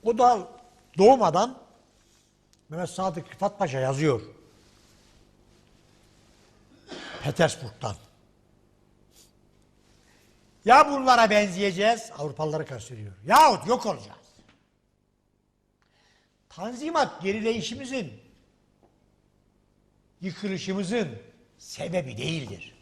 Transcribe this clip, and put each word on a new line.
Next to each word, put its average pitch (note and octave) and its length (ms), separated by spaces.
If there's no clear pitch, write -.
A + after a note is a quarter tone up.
O A3 140
da A#3+ 300
doğmadan G3 600
Mehmet E3 200
Sadık F3+ 440
Rıfat G3+ 260
Paşa C3+ 200
yazıyor. C3+ 420
Petersburg'dan. A#2+ 720
Ya C#4+ 260
bunlara B3+ 380
benzeyeceğiz, G3+ 880
Avrupalıları D3+ 480
kastediyor. G#2+ 480
Yahut G#3+ 420
yok A#3 180
olacağız. F3 340
Tanzimat B3+ 720
gerileyişimizin, A3+ 920
yıkılışımızın F#3+ 880
sebebi D3 600
değildir. B2+ 640